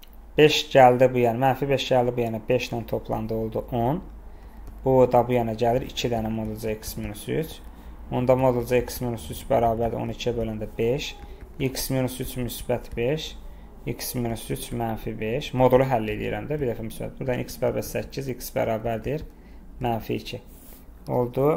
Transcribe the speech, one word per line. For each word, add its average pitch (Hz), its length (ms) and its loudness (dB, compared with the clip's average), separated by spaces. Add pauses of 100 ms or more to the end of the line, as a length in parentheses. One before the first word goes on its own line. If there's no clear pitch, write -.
(360)
beş 151 260 6 (120)
gəldi 127 400 10
bu 120 140 4
yana, 120 180 2
mənfi 135 240 2
beş 131 240 2
gəldi 123 220 4
bu 117 100 2
yana, 110 220 -4
beş 127 240 0
ilə 117 140 -4
toplandı, 113 480 -4
oldu 113 380 -4
on. 123 300 2 (840)
Bu 131 140 6 (140)
da 123 160 8
bu 123 100 4
yana 113 160 0
gəlir, 120 320 2
iki - 240 -4
dənə 110 240 0
modul 110 240 -4
C 110 160 -4
x - 240 -10
minus 107 320 -8
üç. 151 300 -4 (500)
Onda 127 260 4
modul 123 300 4
C 123 160 4
x - 180 -6
minus 120 300 -6
üç - 180 -10
bərabərdir 117 540 2
on 117 80 -4
ikiyə 117 240 -2
böləndə 110 320 -4 (120)
beş. 123 360 0 (480)
X 135 300 -4
minus 131 280 0
üç 127 200 -6
müsbət 117 560 -4
beş. 135 300 0 (600)
X - 280 -6
minus 117 360 -4
üç 135 220 -6
mənfi 117 480 -4
beş. 117 340 -4
Modulu 127 320 8
həll 113 240 0
edirəm 107 380 -4
də, 151 100 -2
bir 123 140 -2
dəfə 113 140 -6
müsbət. 110 320 -8
Buradan 127 260 -2
x - 160 -12
bərabər 117 260 0
səkkiz, 131 460 -6
x - 240 -10
bərabərdir 113 640 -2 (640)
mənfi 117 340 -2
iki. 113 220 -10 (720)
Oldu, 123 320 2 (120)